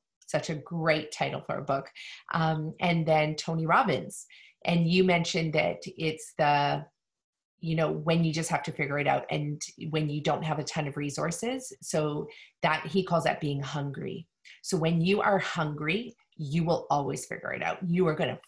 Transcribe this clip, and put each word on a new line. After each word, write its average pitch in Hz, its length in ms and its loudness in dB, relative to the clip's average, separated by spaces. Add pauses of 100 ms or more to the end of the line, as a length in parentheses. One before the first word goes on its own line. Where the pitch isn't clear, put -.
(260)
Such - 220 -2
a 165 60 -2
great 156 560 -2
title 135 340 -4
for - 140 -4
a 147 40 -6
book. 135 280 -2 (420)
Um, 160 460 0
and 170 260 2
then 156 300 4
Tony 160 320 -2
Robbins. 185 600 2 (380)
And 170 220 4
you 180 160 6
mentioned 170 520 2
that 165 300 2
it's - 540 -6
the, 147 460 4 (720)
you 165 160 -2
know, 160 160 2
when 160 320 2
you 160 100 4
just 160 160 -2
have 151 140 0
to 160 100 -6
figure 143 280 -2
it 143 80 0
out 135 200 2
and 147 320 -4 (300)
when 156 180 0
you 147 140 -4
don't 151 220 0
have 156 160 -2
a 139 40 -4
ton 151 220 -4
of 143 100 -8
resources. 165 760 -4 (100)
So 151 460 -2 (340)
that, 156 240 2
he 185 160 2
calls 170 220 2
that - 160 0
being 143 200 -2
hungry. 139 680 -6 (340)
So - 140 -2
when 165 240 2
you 196 200 4
are 202 180 4
hungry, 156 760 -2 (280)
you 156 220 0
will 160 240 0
always 143 380 0
figure - 260 -8
it - 100 -4
out. 82 140 -2 (100)
You 175 200 4
are 156 80 2
gonna 151 340 -2